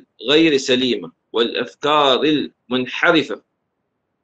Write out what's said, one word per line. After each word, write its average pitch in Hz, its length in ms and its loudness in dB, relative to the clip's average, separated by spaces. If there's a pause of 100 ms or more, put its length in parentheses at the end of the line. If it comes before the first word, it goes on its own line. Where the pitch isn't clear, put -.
(200)
الغير 147 360 2
سليمة 123 560 -2 (200)
والأفكار 123 880 0
المنحرفة، 127 1200 -2 (800)